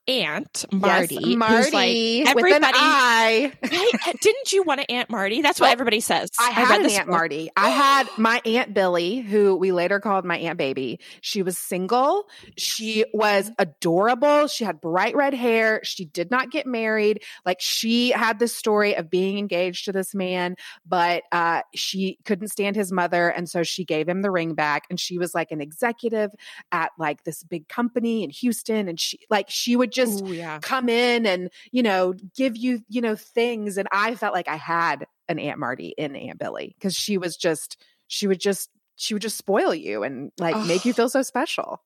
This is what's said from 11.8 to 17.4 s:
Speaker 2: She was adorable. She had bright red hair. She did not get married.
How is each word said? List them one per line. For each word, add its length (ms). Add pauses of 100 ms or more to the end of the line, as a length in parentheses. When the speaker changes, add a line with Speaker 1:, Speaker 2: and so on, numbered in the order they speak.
Speaker 2:
She 460 (100)
was 460
adorable. 880
She 160
had 160
bright 340
red 200
hair. 500
She 220
did 260
not 180
get 160
married. 560 (240)